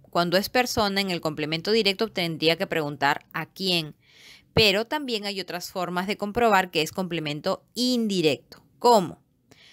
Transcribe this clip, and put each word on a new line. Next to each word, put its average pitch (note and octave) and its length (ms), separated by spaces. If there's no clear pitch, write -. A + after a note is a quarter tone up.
cuando F3 280
es G3 100
persona G#3+ 540
en F#3+ 100
el E3+ 80
complemento D#3+ 520
directo G#3+ 380
tendría E3 480
que F#3 100
preguntar D3 680
a D#3+ 140
quién. F3 480
Pero G#3+ 340
también B3 380
hay G3+ 140
otras F3+ 320
formas F3+ 360
de G3+ 100
comprobar G3+ 540
que D#3+ 100
es D#3+ 100
complemento E3 720
indirecto. G#3+ 880
¿Cómo? G3+ 420